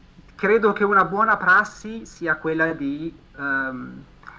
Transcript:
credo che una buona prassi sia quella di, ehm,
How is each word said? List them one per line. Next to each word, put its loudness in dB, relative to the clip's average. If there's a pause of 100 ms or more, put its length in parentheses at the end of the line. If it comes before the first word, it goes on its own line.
(360)
credo 4
che -2
una 4
buona 2
prassi 0
sia -4
quella 0
di, -6 (200)
ehm, -6 (340)